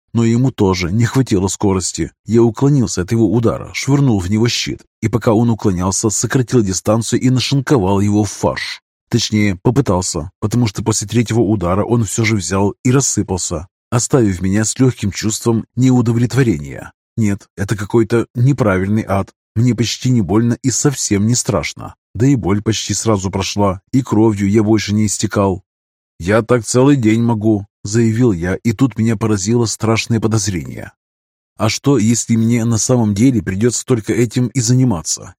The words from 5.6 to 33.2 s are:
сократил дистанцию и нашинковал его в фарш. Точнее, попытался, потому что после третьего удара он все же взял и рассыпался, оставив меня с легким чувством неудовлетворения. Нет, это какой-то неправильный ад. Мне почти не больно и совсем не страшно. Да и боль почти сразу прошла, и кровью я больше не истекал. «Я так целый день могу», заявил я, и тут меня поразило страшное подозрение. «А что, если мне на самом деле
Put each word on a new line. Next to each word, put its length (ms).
сократил 540
дистанцию 580
и 80
нашинковал 720
его 240
в 60
фарш. 500
Точнее, 480
попытался, 720
потому 260
что 160
после 240
третьего 340
удара 440
он 200
все 200
же 120
взял 380
и 60
рассыпался, 800
оставив 500
меня 240
с 140
легким 340
чувством 520
неудовлетворения. 1160
Нет, 400
это 200
какой-то 580
неправильный 720
ад. 260
Мне 200
почти 360
не 120
больно 400
и 80
совсем 560
не 80
страшно. 600
Да 120
и 80
боль 280
почти 320
сразу 360
прошла, 500
и 100
кровью 480
я 120
больше 300
не 140
истекал. 560
«Я 240
так 220
целый 320
день 260
могу», 440
заявил 480
я, 240
и 160
тут 260
меня 180
поразило 500
страшное 520
подозрение. 760
«А 120
что, 280
если 400
мне 280
на 140
самом 360
деле 280